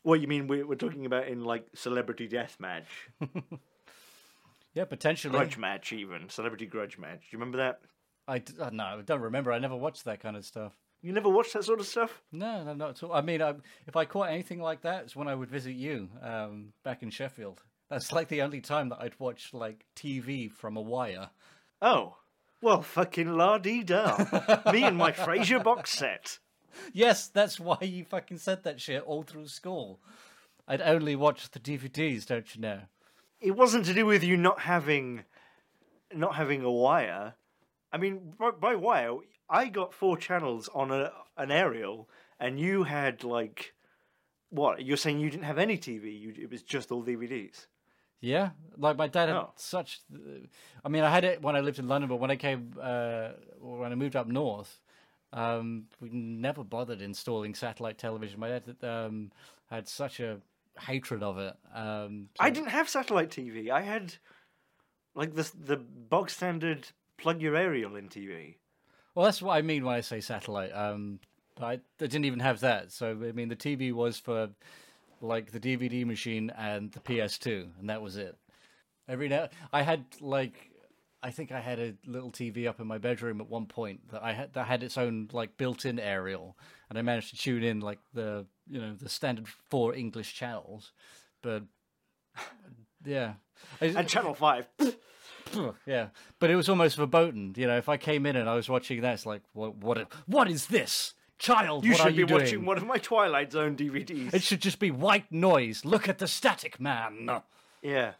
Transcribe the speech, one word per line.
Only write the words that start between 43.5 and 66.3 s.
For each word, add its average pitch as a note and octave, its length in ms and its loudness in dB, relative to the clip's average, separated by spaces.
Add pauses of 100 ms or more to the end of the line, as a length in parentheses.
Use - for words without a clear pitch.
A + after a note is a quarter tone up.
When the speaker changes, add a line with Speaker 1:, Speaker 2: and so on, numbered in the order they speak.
Speaker 1:
what? C#3 340 0
You're C#3 100 2
saying D3 260 0
you D3+ 100 0
didn't D#3 140 -8
have D3 120 -2
any G3+ 200 2
T A#2 200 -8
V? G#2+ 140 -10
You, G#2+ 280 -12
it A#2 120 -12
was A#2+ 100 -12
just C3 300 -6
all B2 100 -2
D A#2+ 140 -2
V A#2 100 -8
Ds? A#2 420 -10 (520)
Speaker 2:
Yeah, D#3+ 320 0 (260)
like, D3 200 2
my D3+ 100 2
dad E3+ 220 4
had D#3 80 2
Speaker 1:
Oh. A2 180 -4
Speaker 2:
such, - 440 -8 (840)
I C#3+ 40 -2
mean, D#3 120 2
I D3+ 80 6
had F3 140 6
it F3+ 180 0
when D3 140 0
I C#3+ 60 4
lived C#3 180 -2
in B2+ 80 -4
London, C#3 200 2
but B2 100 -2
when C3 120 0
I C#3 60 4
came, B2+ 440 -4
uh, A#2 500 -4 (300)
when B2 320 -8
I A#2+ 40 -4
moved C3+ 200 -2
up A#2+ 120 0
north, A#2 520 -2 (540)
um, A#2 520 -4 (140)
we A#2+ 100 -14
never A#2+ 540 -4
bothered A2+ 380 -6
installing G#2 540 -6
satellite A2+ 420 -8
television. G#2+ 420 -8
My A#2+ 200 -4
dad, B2 240 -14
um, A2 480 -6 (400)
had A2+ 160 -8
such - 320 -8
a A2 180 -6 (420)
hatred C3 440 -4
of F#2+ 160 -4
it. G2 160 -8 (180)
Um, G#2 560 -8 (100)
Speaker 1:
I F#3 100 6
Speaker 2:
so A#3+ 40 2
Speaker 1:
didn't C#4+ 160 -4
have D4 180 2
satellite G3 440 0
T B2+ 180 -10
V. A2+ 220 -6
I D3 100 4
had, G3+ 320 -6 (1000)
like, D#3 200 -2
the, D#3 240 -2
the C#3+ 180 0
bog B2 520 -2
standard E3 580 -2 (300)